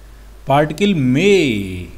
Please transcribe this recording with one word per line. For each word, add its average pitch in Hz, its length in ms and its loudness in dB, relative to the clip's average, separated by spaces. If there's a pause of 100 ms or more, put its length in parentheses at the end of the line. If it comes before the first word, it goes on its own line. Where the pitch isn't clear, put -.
(460)
Particle 156 480 0
may, 127 920 0 (140)